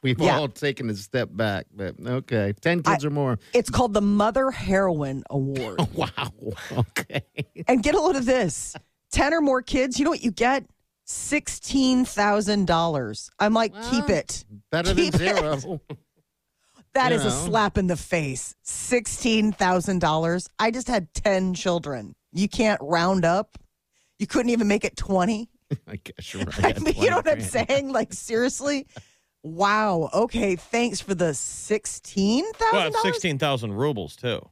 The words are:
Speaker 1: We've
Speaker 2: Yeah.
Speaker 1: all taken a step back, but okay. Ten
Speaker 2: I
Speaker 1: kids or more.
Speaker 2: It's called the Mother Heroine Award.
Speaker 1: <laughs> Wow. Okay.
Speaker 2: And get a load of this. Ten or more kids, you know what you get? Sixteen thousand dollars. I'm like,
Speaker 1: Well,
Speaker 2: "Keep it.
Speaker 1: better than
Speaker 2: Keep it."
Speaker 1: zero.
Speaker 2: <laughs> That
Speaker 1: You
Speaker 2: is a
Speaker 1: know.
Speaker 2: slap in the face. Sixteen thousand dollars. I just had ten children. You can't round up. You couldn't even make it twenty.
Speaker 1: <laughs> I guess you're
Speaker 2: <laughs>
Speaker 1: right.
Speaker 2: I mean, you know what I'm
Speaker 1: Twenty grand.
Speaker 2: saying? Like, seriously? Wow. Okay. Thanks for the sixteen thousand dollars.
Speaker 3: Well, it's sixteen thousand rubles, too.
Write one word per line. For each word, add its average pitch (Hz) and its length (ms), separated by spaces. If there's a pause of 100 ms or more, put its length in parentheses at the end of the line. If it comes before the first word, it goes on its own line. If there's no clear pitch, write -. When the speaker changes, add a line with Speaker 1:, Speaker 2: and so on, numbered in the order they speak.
Speaker 1:
We've 127 180
Speaker 2:
Yeah. 135 180
Speaker 1:
all 147 100
taken 135 420
a 104 40
step 101 380
back, 101 320 (100)
but 95 240
okay. 113 600
Ten 170 240
Speaker 2:
I - 80
Speaker 1:
kids 147 140
or 151 40
more. 135 280 (160)
Speaker 2:
It's 240 160
called 226 240
the 208 80
Mother 208 480
Heroine 180 800
Award. 135 560
Speaker 1:
<laughs> - 80
Wow. - 360 (460)
Okay. - 460 (440)
Speaker 2:
And 240 160
get 294 120
a 403 80
load 311 140
of 254 100
this. 226 500 (360)
Ten 277 200
or 330 80
more 262 220
kids, 254 360
you 277 60
know 320 60
what 285 120
you 233 80
get? 240 360 (400)
Sixteen 262 1000
thousand 208 600
dollars. 160 720
I'm 214 160
like, 226 180
Speaker 1:
Well, 220 180
Speaker 2:
"Keep 254 200
it. - 340 (260)
Speaker 1:
better 175 220
than 330 140
Speaker 2:
Keep - 80
it." 170 40
Speaker 1:
zero. 156 680
Speaker 2:
<laughs> - 1080
That 254 200
Speaker 1:
You 233 40
Speaker 2:
is 214 80
a 208 60
Speaker 1:
know. - 160
Speaker 2:
slap 208 320
in 190 80
the 175 100
face. 143 640
Sixteen 220 920
thousand 185 480
dollars. 165 580
I 220 120
just 240 160
had 208 280
ten 190 400
children. 147 600 (160)
You 190 160
can't 214 360
round 175 420
up. 180 320 (600)
You 208 80
couldn't 240 240
even 226 180
make 202 160
it - 140
twenty. 208 500 (200)
Speaker 1:
<laughs> - 200
I 104 80
guess - 380
you're 98 100
Speaker 2:
<laughs> - 180
Speaker 1:
right. - 140
Speaker 2:
I - 20
mean, 320 180
you 370 120
know 698 80
what 679 120
I'm 302 100
Speaker 1:
Twenty 214 120
grand. 233 200
Speaker 2:
saying? 277 220
Like, 233 200
seriously? 269 720 (560)
Wow. 190 720
Okay. 208 420
Thanks 233 460
for 196 120
the 165 200
sixteen - 1120 (100)
thousand 453 180
dollars. - 0
Speaker 3:
Well, - 160
it's 427 140
sixteen 466 360
thousand 120 360
rubles, 107 420
too. 120 240 (120)